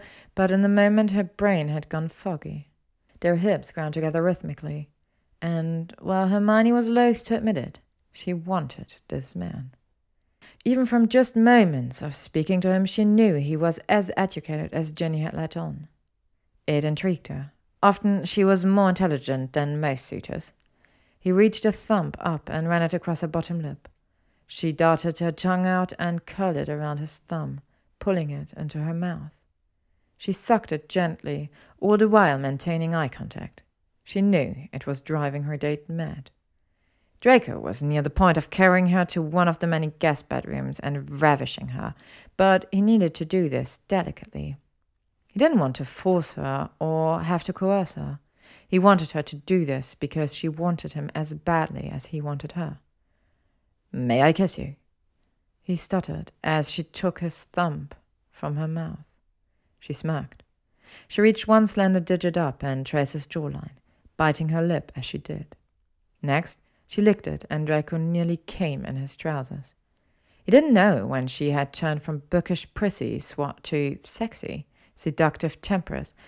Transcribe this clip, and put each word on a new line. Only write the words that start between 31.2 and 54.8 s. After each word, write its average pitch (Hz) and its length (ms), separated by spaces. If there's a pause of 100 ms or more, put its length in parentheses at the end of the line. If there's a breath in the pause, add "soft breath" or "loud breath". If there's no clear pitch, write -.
all 208 180
the 214 120
while 190 280
maintaining 160 560
eye 160 140
contact. - 560 (400)
She - 180
knew 170 520
it 139 120
was 139 160
driving 147 420
her 151 120
date 147 340
mad. 160 400 (920)
Draco - 380
was 87 220
near 147 200
the 147 80
point 175 280
of 151 120
carrying 185 380
her 180 180
to 175 160
one 170 260
of 165 120
the 170 80
many 160 320
guest 151 280
bedrooms 135 520
and 143 420
ravishing 135 480
her, 123 260 (400 loud breath)
but 190 360
he 196 100
needed 208 340
to 165 100
do 180 220
this 131 400
delicately. 139 680 (760)
He - 60
didn't 277 220
want 131 160
to 135 100
force 180 480
her 139 460
or 160 420
have 165 220
to 185 100
coerce 190 400
her. 143 260 (480 soft breath)
He 185 120
wanted 185 320
her 156 100
to - 140
do 175 280
this 135 300
because 147 400
she - 160
wanted 160 440
him 147 200
as 156 220
badly 156 520
as 135 200
he 156 120
wanted 147 340
her. 156 260 (1120)
"May 123 320
I 160 100
kiss 190 240
you?" 143 180 (840)